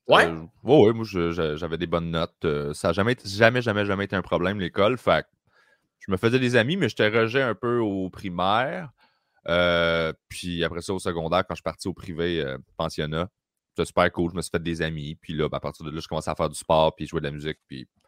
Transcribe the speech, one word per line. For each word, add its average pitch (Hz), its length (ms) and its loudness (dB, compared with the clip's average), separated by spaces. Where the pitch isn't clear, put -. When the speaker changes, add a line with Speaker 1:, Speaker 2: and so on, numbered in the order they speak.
Speaker 1:
Ouais ? 139 200 8
Speaker 2:
Euh, 82 160 -6
ouais, 113 240 8
ouais, 117 60 4
moi, 113 120 -4
je, 87 280 0
je, 80 240 -2
j'avais 80 220 -6
des 87 80 -4
bonnes 82 240 -2
notes. 82 340 -4
Euh, 73 300 -2
ça 92 160 -8
a - 20 0
jamais 101 200 0
été, - 160 -8
jamais, 113 340 4
jamais, 104 240 0
jamais 98 180 -2
été 98 120 -8
un 90 60 -2
problème, 90 380 0
l'école. 98 380 2
Fait 80 240 2
que - 60 -12
je - 60 -4
me 92 40 0
faisais 117 220 2
des 123 180 2
amis, 127 200 2
mais 156 120 0
j'étais 107 200 2
rejet 113 340 2
un 117 120 0
peu 120 240 -2
au 98 320 -2
primaire. 110 800 -2
Euh, 85 640 2
puis 87 360 -6
après 82 180 -4
ça, 104 120 -6
au 92 40 -4
secondaire, 87 480 0
quand 85 80 -8
je - 40 -12
suis - 40 -20
parti 82 260 -6
au 82 60 -6
privé, 85 480 -4
euh, 67 160 -6
pensionnat, 80 520 -4
c'était 85 160 -4
super 90 260 2
cool. 85 200 0
Je 92 40 -8
me 82 60 -4
suis - 80 -8
fait 85 120 -4
des 82 200 -4
amis. 80 380 -6
Puis - 140 -12
là, 73 140 -2
ben, 65 100 -6
à - 20 -8
partir 73 260 -10
de 73 40 -10
là, 80 100 -8
je - 80 -12
commençais 80 220 -4
à 78 40 -2
faire 80 160 0
du - 80 -14
sport, 78 360 4
puis 78 120 -10
jouer 82 140 -4
de 76 60 -6
la 71 60 -4
musique, 76 340 -8
puis, 65 180 -14